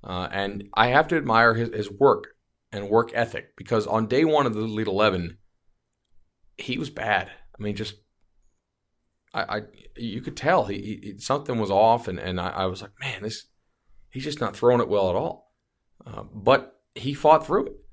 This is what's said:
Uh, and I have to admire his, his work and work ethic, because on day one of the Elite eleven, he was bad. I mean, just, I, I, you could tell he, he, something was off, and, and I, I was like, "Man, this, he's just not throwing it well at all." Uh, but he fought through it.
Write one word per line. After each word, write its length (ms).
Uh, 260
and 440
I 140
have 200
to 80
admire 380
his, 200
his 160
work 440
and 200
work 240
ethic, 420
because 300
on 220
day 180
one 180
of 80
the 80
Elite 280
eleven, 500
he 180
was 140
bad. 400
I 40
mean, 140
just, 180
I, 240
I, 60
you 240
could 160
tell 300
he, 360
he, 160
something 400
was 120
off, 380
and, 100
and 220
I, 80
I 180
was 160
like, 180
"Man, 220
this, 240
he's 140
just 160
not 160
throwing 240
it 80
well 220
at 60
all." 360
Uh, 280
but 480
he 200
fought 320
through 200
it. 60